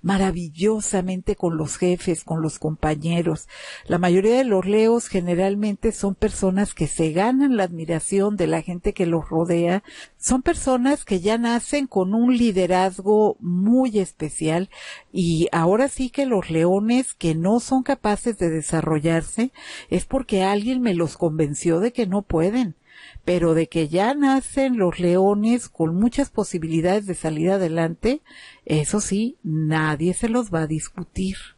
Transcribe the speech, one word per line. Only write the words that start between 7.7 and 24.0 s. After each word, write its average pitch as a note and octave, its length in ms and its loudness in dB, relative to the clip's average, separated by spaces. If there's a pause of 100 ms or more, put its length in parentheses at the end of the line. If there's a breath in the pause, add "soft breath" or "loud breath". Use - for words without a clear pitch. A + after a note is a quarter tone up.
de F3 120 0
la E3 140 0
gente F3+ 320 -6
que F#3+ 120 0
los E3 240 -2
rodea. E3+ 540 0 (340 loud breath)
Son B3+ 240 0
personas C#4 640 0
que F#3+ 160 -2
ya G#3+ 160 0
nacen A#3+ 500 -2
con F#3+ 260 0
un A#3+ 220 4
liderazgo F#3+ 1040 2
muy G#3 600 2
especial D#3+ 720 -2 (440 loud breath)
y E3+ 400 2
ahora F#3 340 4
sí C4 220 -4
que C#4+ 160 -2
los A3+ 240 0
leones G3 560 2 (140)
que D#3+ 160 0
no F#3+ 240 2
son C4 240 0
capaces G#3+ 560 -2
de E3+ 100 2
desarrollarse D#3+ 1000 0 (400 loud breath)
es F3+ 140 -2
porque A#3 360 -2
alguien G#3 400 0
me A3 140 2
los E3 220 -2
convenció D#3+ 600 0
de A#3+ 140 0
que A#3 140 -2
no G3 160 -2
pueden, F#3+ 500 0 (500 loud breath)
pero E3+ 300 2
de D#3+ 140 2
que D#3+ 200 0
ya G3 280 0